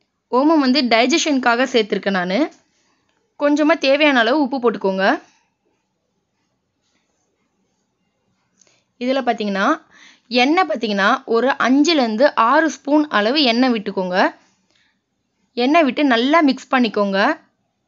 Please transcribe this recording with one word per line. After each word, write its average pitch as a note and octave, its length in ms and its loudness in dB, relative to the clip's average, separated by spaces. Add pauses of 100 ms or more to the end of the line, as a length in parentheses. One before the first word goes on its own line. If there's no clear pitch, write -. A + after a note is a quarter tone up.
(320)
ஓமம் D4+ 280 2
வந்து C4 220 2
டைஜஷனுக்காக B3 840 0
சேர்த்திருக்கேன் G#3+ 480 -2
நானு. F#3+ 420 -4 (880)
கொஞ்சமா D4 380 2
தேவையான C#4+ 420 2
அளவு A#3 220 0
உப்பு C#4 180 -4
போட்டுக்கோங்க. G3+ 600 -2 (3750)
இதுல C4 220 -4
பாத்தீங்கன்னா, A3 600 -2 (460)
எண்ணெய் C4+ 360 0
பாத்தீங்கன்னா, A3+ 600 -2
ஒரு A3+ 240 0
அஞ்சுலேருந்து C4+ 880 2
ஆறு C#4+ 340 2
ஸ்பூன் D4 380 -2
அளவு B3 360 0
எண்ணெய் B3 280 0
விட்டுக்கோங்க. G3 640 -2 (1160)
எண்ணெய் C#4+ 300 2
விட்டு C4+ 200 0
நல்லா C4+ 380 2
மிக்ஸ் - 340 -2
பண்ணிக்கோங்க. G#3+ 640 0 (480)